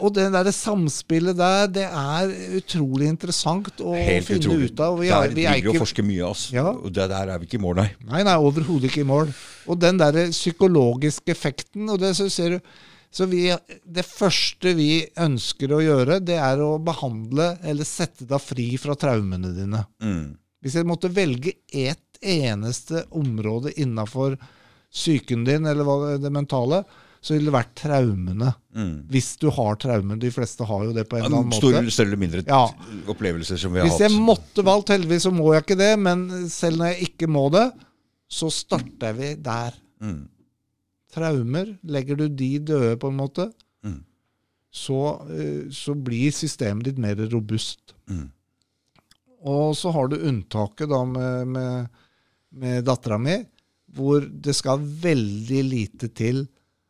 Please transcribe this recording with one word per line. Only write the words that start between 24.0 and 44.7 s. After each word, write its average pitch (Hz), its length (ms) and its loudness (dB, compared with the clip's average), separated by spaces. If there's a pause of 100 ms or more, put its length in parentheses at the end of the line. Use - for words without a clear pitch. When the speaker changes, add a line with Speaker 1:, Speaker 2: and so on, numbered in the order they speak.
Speaker 1:
psyken 123 500 0
din, 151 220 2
eller 147 180 0
hva 139 120 2 (160)
det, 143 100 -2
det 143 80 -2
mentale, 143 540 0 (400)
så 156 100 -2
ville 151 160 2
det 143 60 0
vært 117 180 2
traumene. 117 800 0 (240)
Speaker 2:
Mm. 80 340 -4
Speaker 1:
Hvis - 300 0
du 156 100 2
har 104 260 0
traumer. 107 440 -2
De 123 100 -2
fleste 120 380 -6
har 104 180 -2
jo 117 80 -2
det 110 160 -2
på 123 80 -6
en 113 60 -2
Speaker 2:
Ja, - 20 -2
Speaker 1:
eller 143 140 2
annen 120 160 0
Speaker 2:
stor 123 160 6
Speaker 1:
måte. 139 80 6
Speaker 2:
eller, 117 100 0
større 104 220 2
eller 101 100 -2
mindre 87 240 -2
Speaker 1:
Ja. 135 140 4 (480)
Speaker 2:
opplevelser 90 500 -4
som 87 160 -4
vi 92 60 2
har 87 80 4
Speaker 1:
Hvis - 100 4
Speaker 2:
hatt. 208 140 6
Speaker 1:
jeg 214 100 4
måtte 214 420 2
valgt, 196 260 4
heldigvis 170 360 2
så 190 80 2
må 156 220 6
jeg 156 100 4
ikke 196 140 0
det, 202 180 6
men 180 300 2 (220)
selv 165 280 -2
når 170 160 0
jeg 180 160 -4
ikke - 180 -4
må 143 240 2
det, 208 140 6 (640)
så 160 200 -4
starter 120 640 -4
vi 143 180 -6
der. 120 380 -6 (260)
Speaker 2:
Mm. 87 280 -8 (840)
Speaker 1:
Traumer, 160 600 -2 (100)
legger 143 340 -4
du 151 100 0
de 135 320 -2
døde 139 380 2
på 139 120 -4
en 135 80 -4
måte, 156 320 -4 (340)
Speaker 2:
Mm. 85 200 -8 (720)